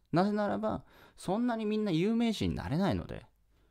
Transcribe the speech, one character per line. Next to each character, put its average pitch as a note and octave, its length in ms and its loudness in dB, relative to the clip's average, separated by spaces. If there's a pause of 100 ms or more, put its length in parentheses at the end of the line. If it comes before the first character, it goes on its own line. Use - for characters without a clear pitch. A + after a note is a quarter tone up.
(120)
な F3+ 140 4
ぜ G#3 60 0
な G#3 160 0
ら G3+ 100 -2
ば、 G#3+ 260 -4 (320)
そ F#3 220 -2
ん A#3+ 100 0
な A#3 80 0
に A3 100 -4
み G#3+ 120 0
ん G#3+ 80 0
な G3 60 0
有 F3+ 240 2
名 A#3 180 2
人 F#2+ 160 0
に A#1 60 -2
な - 120 -6
れ C3+ 100 0
な F#3 140 2
い G2 40 2
の - 120 -4
で、 A1 180 -10 (460)